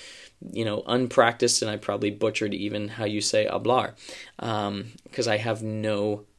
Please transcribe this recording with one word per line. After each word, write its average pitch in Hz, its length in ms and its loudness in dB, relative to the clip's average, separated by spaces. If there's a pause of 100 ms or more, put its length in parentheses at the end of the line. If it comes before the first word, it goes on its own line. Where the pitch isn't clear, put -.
(520)
you 113 140 -2
know, 104 200 -2
unpracticed, 120 760 4
and 110 100 0
I 104 60 -4
probably 104 340 0
butchered 104 420 0
even 104 360 -4
how 110 160 -4
you 107 160 -2
say 107 280 2
hablar, 117 440 2 (460)
um, 104 480 -2 (260)
'cause 117 160 0
I 107 80 4
have 113 260 -2
no 107 600 -2 (140)